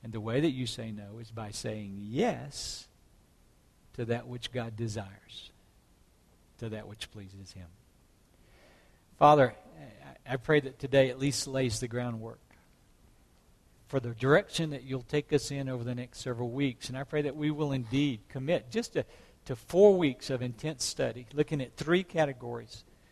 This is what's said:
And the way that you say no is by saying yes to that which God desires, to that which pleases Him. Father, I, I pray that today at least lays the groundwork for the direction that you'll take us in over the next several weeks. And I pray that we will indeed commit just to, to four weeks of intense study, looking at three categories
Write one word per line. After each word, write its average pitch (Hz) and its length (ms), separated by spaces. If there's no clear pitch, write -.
And 113 100
the 113 80
way 113 180
that 156 120
you 127 160
say 113 240
no 104 280
is 110 120
by 110 180
saying 104 500
yes 131 880
to 120 120
that 117 220
which 123 240
God 113 260
desires, 104 760
to 113 100
that 107 180
which 104 240
pleases 98 420
Him. 90 140
Father, 147 380
I, 120 60
I 135 40
pray 151 220
that 135 180
today 131 320
at 127 80
least 135 300
lays 131 320
the 123 80
groundwork 117 520
for 139 120
the 120 140
direction 156 560
that 135 140
you'll 131 180
take 147 320
us - 160
in 139 180
over 127 160
the 123 120
next 123 240
several 120 320
weeks. 131 380
And 123 80
I 135 60
pray 151 200
that 143 120
we 151 140
will 147 220
indeed 131 480
commit 139 400
just 226 240
to, 143 120
to 131 100
four 190 420
weeks 147 320
of 127 120
intense 127 420
study, 123 500
looking 147 280
at 123 140
three 175 280
categories 123 800